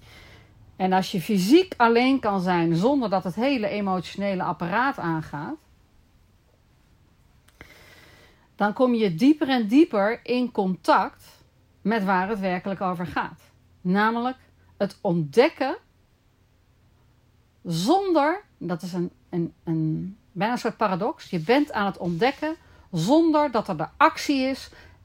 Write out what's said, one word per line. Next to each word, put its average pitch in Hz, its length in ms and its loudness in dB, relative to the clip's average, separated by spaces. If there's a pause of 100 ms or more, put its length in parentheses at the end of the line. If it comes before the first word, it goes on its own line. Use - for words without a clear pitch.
(760)
En 185 160 0
als 185 200 0
je 190 80 -2
fysiek 226 560 4
alleen 247 440 4
kan 202 200 -2
zijn 170 360 2
zonder 233 340 2
dat 190 140 0
het 180 100 -6
hele 233 340 0
emotionele 190 720 -4
apparaat 190 560 -2
aangaat, 160 580 -6 (3000)
dan 208 180 0
kom 254 220 2
je 214 200 0
dieper 262 340 2
en 247 180 0
dieper 233 560 2
in 247 300 -2
contact 202 720 0 (560)
met 208 240 -2
waar 190 240 0
het 214 120 -4
werkelijk 185 400 -4
over 180 260 -4
gaat. - 340 -8 (400)
Namelijk 226 580 0 (380)
het - 240 -4
ontdekken 214 760 0 (1900)
zonder, 320 800 0 (140)
dat 175 240 -8
is 175 100 -10
een, 180 180 -4 (180)
een, 170 240 -4 (120)
een, 165 520 -4 (160)
bijna 202 200 -4
een 240 60 -4
soort - 180 -6
paradox, 208 540 -4
je 175 100 -4
bent 262 320 2
aan 208 140 -2
het 190 120 -6
ontdekken 240 580 -2 (360)
zonder 294 580 2
dat 214 180 -2
er 185 80 -6
de 156 200 -6
actie 294 440 2
is 262 300 -4 (340)